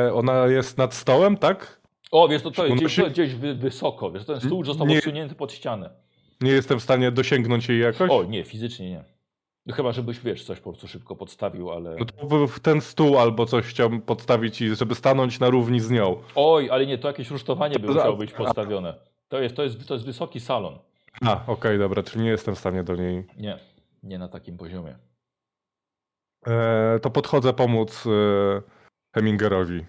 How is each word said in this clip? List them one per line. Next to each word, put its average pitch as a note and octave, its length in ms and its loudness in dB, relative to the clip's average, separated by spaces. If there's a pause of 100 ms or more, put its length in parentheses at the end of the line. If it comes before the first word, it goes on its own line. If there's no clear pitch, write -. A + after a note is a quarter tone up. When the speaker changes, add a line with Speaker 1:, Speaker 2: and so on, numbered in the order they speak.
(140)
Speaker 1:
ona B2+ 320 2
jest C3 320 0
nad B2+ 160 0
stołem, F#3 420 4
tak? - 440 -2 (300)
Speaker 2:
O, D#3+ 180 6
wiesz, C#3+ 140 0
to, D#3+ 80 -8
to E3+ 160 -2
jest B2+ 160 2
Speaker 1:
Unosi- - 40 0
Speaker 2:
gdzieś, - 180 -2
to D#3+ 60 -2
gdzieś C#3 240 0
wy-, C3+ 200 -6
wysoko, A#2+ 560 -6
wiesz, F#2+ 140 -12
ten F#2 160 -8
stół D3+ 240 -4
został D3 220 -2
Speaker 1:
Nie. D3+ 120 4
Speaker 2:
odsunięty D3+ 360 -6
pod C#3 180 -10
ścianę. A2 380 -10 (500)
Speaker 1:
Nie C3 100 4
jestem C3 300 4
w - 20 -10
stanie B2+ 300 4
dosięgnąć A#2+ 560 0
jej A#2 120 4
jakoś? A#2+ 300 2
Speaker 2:
O, A#2 140 4
nie, F#2 200 -6
fizycznie A2 460 -10
nie. E2 140 -12 (600)
No - 80 -10
chyba, B2+ 180 -2
żebyś, A#2+ 280 -6
wiesz, A#2 240 -6
coś - 160 -12
po F#2+ 100 -14
prostu - 180 -18
szybko - 280 -16
podstawił, F#2 540 -8
ale E2+ 280 -10
Speaker 1:
No A#2+ 60 -4
to C#3+ 220 -12
w-, D3 220 2
w - 120 -10
ten D3+ 200 2
stół C#3+ 380 4
albo A#2 280 4
coś A#2 180 0
chciałbym A#2 380 0
podstawić A2+ 580 0
i A2 140 0
żeby A#2 200 -2
stanąć C3 460 2
na B2+ 100 4
równi B2 300 4
z A2+ 100 -2
nią. G#2 320 2 (120)
Speaker 2:
Oj, C#3+ 360 4
ale C3 160 2
nie, C3+ 120 -4
to D3 100 -4
jakieś C#3 220 -8
rusztowanie C#3+ 480 -2
by G#2 80 -6
Speaker 1:
To C3+ 60 0
za- D#3 60 2
Speaker 2:
musiało A2+ 180 2
być G#2 160 -8
Speaker 1:
a- - 40 -18
Speaker 2:
podstawione. G#2 580 -4 (340)
To C3+ 120 -4
jest, A#2+ 160 -4
to D3 60 -2
jest, B2 260 -6
to C#3+ 60 -4
jest A#2+ 120 -8
wysoki C3+ 340 -10
salon. G#2+ 380 -4 (480)
Speaker 1:
A, G#2 200 0
okej, G#2+ 320 0
dobra, G2 240 0
czyli A2+ 220 -4
nie A2+ 60 2
jestem G#2+ 240 -2
w - 40 -14
stanie F#2 260 -4
do F2+ 120 -4
niej. F2+ 300 -4 (100)
Speaker 2:
Nie, G#2 200 -10 (460)
nie F#2+ 160 -14
na F2+ 100 -12
takim F2 280 -16
poziomie. E2+ 420 -14 (1500)
Speaker 1:
E, A2+ 560 2
to C3+ 80 0
podchodzę C3 420 2
pomóc, A#2 540 0
e, G2+ 560 4 (520)
Hemingerowi. G2 640 2 (100)